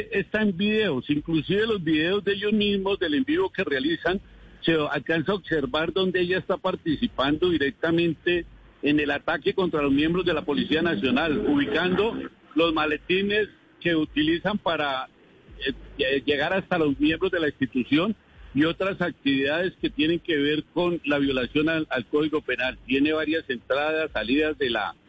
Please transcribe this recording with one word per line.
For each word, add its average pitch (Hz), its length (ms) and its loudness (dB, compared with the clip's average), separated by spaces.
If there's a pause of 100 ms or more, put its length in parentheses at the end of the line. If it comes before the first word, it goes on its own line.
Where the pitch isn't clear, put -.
(120)
están 202 440 0
videos, 202 540 -2
inclusive 160 560 0
los 208 180 -2
videos 165 400 0
de 202 100 0
ellos 208 200 -2
mismos, 202 460 0
del 160 160 0
en 135 80 2
vivo 180 280 0
que 185 120 -4
realizan, 160 580 -2 (420)
se 165 120 4 (160)
alcanza 156 400 -2
a 208 40 2
observar 156 560 -2
donde 185 300 0
ella 180 160 0
está 185 200 -2
participando 170 920 -2
directamente 165 960 0 (380)
en 147 160 4
el 143 120 -2
ataque 156 420 -2
contra 170 280 0
los 143 100 2
miembros 165 340 2
de 180 80 2
la 147 100 -2
Policía 143 380 0
Nacional, 147 680 2
ubicando 175 680 2 (380)
los 165 200 4
maletines 185 760 0 (320)
que 170 160 0
utilizan 160 640 0
para, 147 500 -2 (580)
eh, 135 80 -2 (240)
lle-, 135 280 0
llegar 147 280 0
hasta 185 240 0
los 147 220 2
miembros 160 320 2
de 180 80 -2
la 156 80 2
institución 143 680 0 (380)
y 143 120 2
otras 175 340 -2
actividades 151 800 0
que 160 100 -2
tienen 160 300 0
que 165 160 -2
ver 147 380 0
con 175 320 0
la 143 140 0
violación 139 500 0
al, 160 200 -2
al 127 180 -4
Código 151 340 0
Penal. 127 440 -4
Tiene 139 280 2
varias 156 360 -2
entradas, 147 640 -2
salidas 147 460 0
de 131 140 -2
la, 101 220 -2 (160)